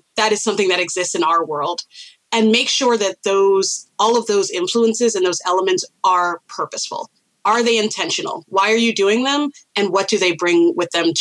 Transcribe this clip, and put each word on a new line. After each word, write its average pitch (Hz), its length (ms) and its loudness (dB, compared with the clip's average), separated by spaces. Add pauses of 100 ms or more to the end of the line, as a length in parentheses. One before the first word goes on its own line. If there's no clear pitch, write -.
(160)
that 214 160 0
is 208 100 -2
something 196 280 0
that 180 100 0
exists 180 340 -4
in 170 120 -2
our 165 200 2
world? 151 360 -6 (500)
And 220 220 4
make 254 160 0
sure 240 280 0
that 196 260 -4
those, 196 680 0 (100)
all 233 180 2
of 220 100 -4
those 202 220 0
influences 220 640 0
and 185 120 0
those 180 200 -2
elements 185 380 0 (220)
are 180 420 0
purposeful. - 600 -8 (340)
Are 220 180 2
they 233 160 2
intentional? 214 680 -4
Why 196 240 2
are 226 60 2
you 233 180 0
doing 208 300 2
them? 285 260 -2 (240)
And 202 140 0
what 196 180 0
do 214 100 0
they 185 140 2
bring 170 420 2
with 170 180 -4
them 165 300 0